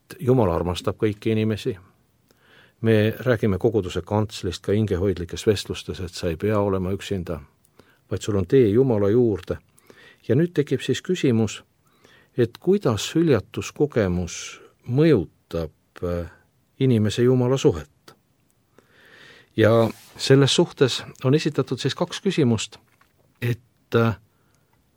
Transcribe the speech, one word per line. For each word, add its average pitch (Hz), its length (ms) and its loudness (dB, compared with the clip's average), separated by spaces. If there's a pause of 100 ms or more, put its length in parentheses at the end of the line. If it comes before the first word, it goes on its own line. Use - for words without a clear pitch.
(200)
Jumal 120 320 2
armastab 87 480 -4
kõiki 110 320 -2
inimesi. 110 400 -2 (1120)
Me 110 300 4 (100)
räägime 113 340 2
koguduse 95 460 -2
kantslist 104 640 -4
ka 98 100 0
hingehoidlikes 95 720 -2
vestlustes, 92 540 -4
et 90 120 -10
sa - 160 -6
ei 82 80 -4
pea 104 240 -2
olema 95 320 -2
üksinda, 87 460 -6 (720)
vaid 98 100 -6
sul 101 160 -4
on 95 100 -2
tee 131 220 6
Jumala 107 400 2
juurde. 107 480 0 (720)
Ja 113 80 2
nüüd 170 160 0
tekib 139 320 -2
siis - 160 -2
küsimus, 117 640 0 (720)
et 120 240 0
kuidas 165 540 0
hüljatuskogemus 107 1500 -2 (280)
mõjutab, 117 840 0 (300)
äh, 87 280 -4 (500)
inimese 117 420 2
Jumala 127 340 2
suhet. 113 320 0 (1700)
Ja 110 340 4 (260)
selles 135 380 4
suhtes - 480 0 (220)
on 131 100 2
esitatud 143 440 -2
siis - 160 -4
kaks - 260 -6
küsimust, 135 580 0 (640)
et, - 520 -8
äh, 113 220 2 (800)